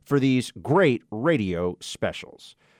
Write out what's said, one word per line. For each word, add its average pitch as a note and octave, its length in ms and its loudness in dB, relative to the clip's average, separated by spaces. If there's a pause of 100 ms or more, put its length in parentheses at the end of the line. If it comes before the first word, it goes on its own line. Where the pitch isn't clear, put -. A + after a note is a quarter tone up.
for C#3+ 160 2
these B2+ 320 2 (100)
great C#3 500 2
radio G#2 720 -2
specials. - 760 -10 (240)